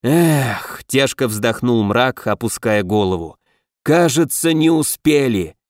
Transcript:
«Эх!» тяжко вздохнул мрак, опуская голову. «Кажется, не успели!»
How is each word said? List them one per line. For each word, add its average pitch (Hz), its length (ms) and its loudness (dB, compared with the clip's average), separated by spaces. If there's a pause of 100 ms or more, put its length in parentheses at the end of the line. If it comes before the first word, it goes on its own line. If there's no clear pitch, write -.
«Эх!» 156 840 0
тяжко 135 400 -2
вздохнул 113 560 0
мрак, 117 440 -2
опуская 107 560 -2
голову. 92 540 -2 (460)
«Кажется, 165 720 2
не 156 160 4
успели!» 143 840 0 (140)